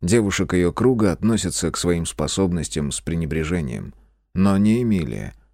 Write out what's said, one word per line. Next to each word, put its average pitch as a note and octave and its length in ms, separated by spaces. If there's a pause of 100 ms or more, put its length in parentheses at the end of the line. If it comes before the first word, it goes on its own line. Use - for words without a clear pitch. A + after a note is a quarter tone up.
девушек G2 520
её F2 180
круга A2 400
относятся F#2 600
к - 60
своим E2+ 280
способностям D#2 840
с - 100
пренебрежением. D#2 920 (400)
Но G2 220
не A2 260
Эмилия. C2+ 500 (200)